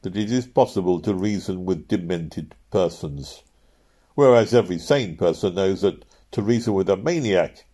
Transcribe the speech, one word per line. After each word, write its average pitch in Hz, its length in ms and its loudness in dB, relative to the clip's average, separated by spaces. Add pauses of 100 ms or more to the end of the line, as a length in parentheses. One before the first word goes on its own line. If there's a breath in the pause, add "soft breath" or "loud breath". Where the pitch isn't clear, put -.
that 92 120 -8
it 104 160 -2
is 123 160 -2
possible 92 540 2
to 104 120 -2
reason 92 520 -4
with 90 240 -4
demented 85 640 -6 (160)
persons. 80 720 -6 (680)
Whereas 123 400 6
every 90 240 2
sane 101 400 -2
person 87 380 0
knows 95 260 0
that - 240 0 (260 soft breath)
to - 100 -4
reason 113 320 0
with 95 160 0
a 98 60 4
maniac 107 800 -2